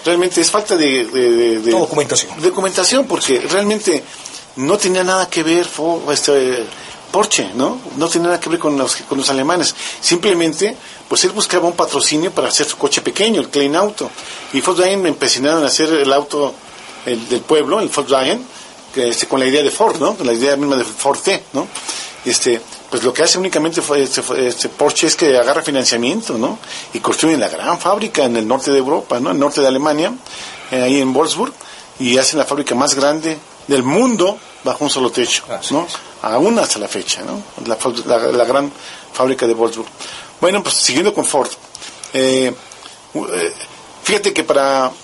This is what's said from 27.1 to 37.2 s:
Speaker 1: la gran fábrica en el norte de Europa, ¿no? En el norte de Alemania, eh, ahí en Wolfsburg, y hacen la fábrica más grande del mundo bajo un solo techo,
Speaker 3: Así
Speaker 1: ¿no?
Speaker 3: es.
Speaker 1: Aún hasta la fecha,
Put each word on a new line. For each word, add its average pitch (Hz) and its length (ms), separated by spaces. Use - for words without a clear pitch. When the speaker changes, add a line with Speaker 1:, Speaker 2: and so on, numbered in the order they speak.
Speaker 1:
la 98 80
gran 107 320
fábrica 190 440
en 120 120
el 110 100
norte 135 240
de 139 80
Europa, 135 400
¿no? 147 120
En 175 60
el 139 40
norte 147 200
de 135 60
Alemania, 151 460
eh, 127 120
ahí 135 180
en 131 120
Wolfsburg, 156 400
y 127 200
hacen 135 200
la 131 60
fábrica 143 300
más 131 200
grande 156 440
del 135 160
mundo 190 560
bajo 131 220
un 139 60
solo 127 200
techo, - 400
Speaker 3:
Así 120 240
Speaker 1:
¿no? 170 120
Speaker 3:
es. - 80
Speaker 1:
Aún 151 360
hasta - 200
la 101 100
fecha, - 340